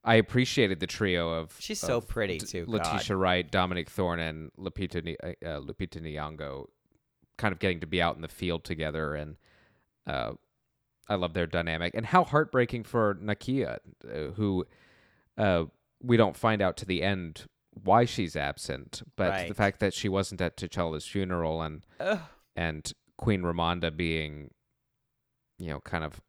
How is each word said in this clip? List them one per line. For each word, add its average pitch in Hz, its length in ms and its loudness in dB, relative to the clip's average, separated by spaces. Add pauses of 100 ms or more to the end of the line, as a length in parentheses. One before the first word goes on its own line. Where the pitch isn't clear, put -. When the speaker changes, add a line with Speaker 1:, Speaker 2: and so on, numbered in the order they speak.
Speaker 1:
I 113 100 6
appreciated 113 640 4
the 92 80 -2
trio 87 460 2
of, 82 260 -4
Speaker 2:
She's - 220 -8
so 127 160 0
Speaker 1:
of 117 100 -2
Speaker 2:
pretty, 98 320 -2
Speaker 1:
D-, - 80 -8
Speaker 2:
too, 87 220 -6
Speaker 1:
Letitia 85 480 0
Speaker 2:
God. 92 40 2
Speaker 1:
Wright, 90 300 4
Dominic 90 400 0
Thorne, 87 300 0
and 80 360 -6
Lupita 90 460 -6
Ny-, 82 180 -6
uh, - 240 -10
uh, 78 160 -6
Lupita 82 400 -8
Nyong'o 76 680 -8 (720)
kind 107 120 2
of 87 80 -4
getting 90 220 0
to 85 80 -8
be 87 120 2
out 82 140 2
in 73 80 -12
the 82 60 -10
field 85 340 -2
together, 78 540 -2
and, 76 200 -8 (720)
uh, 60 260 -4 (760)
I 101 100 0
love 87 180 -2
their 85 120 2
dynamic. 82 480 -2
And 113 120 -2
how 180 180 4
heartbreaking 123 600 2
for 107 320 2
Nakia, 104 600 -2 (320)
uh, 71 260 -4
who, 98 280 2 (720)
uh, 92 280 4 (360)
we 120 160 4
don't 107 180 6
find 110 280 2
out 92 160 2
to 98 80 -10
the 90 160 2
end 90 420 -2 (280)
why 107 340 6
she's 90 300 -4
absent, 71 680 -6 (120)
but 92 160 0
Speaker 2:
Right. 92 180 -2
Speaker 1:
the 104 60 -6
fact 101 260 2
that 98 120 2
she - 160 -2
wasn't 95 320 0
at 85 160 -2
T'Challa's 82 500 -4
funeral 87 540 -2
and 78 240 -6 (160)
Speaker 2:
Ugh. 185 200 0 (360)
Speaker 1:
and 80 340 -4 (280)
Queen 101 240 2
Ramonda 85 520 0
being, 78 600 -2 (1040)
you 87 100 -8
know, 71 120 -6
kind 82 240 -4
of - 240 -10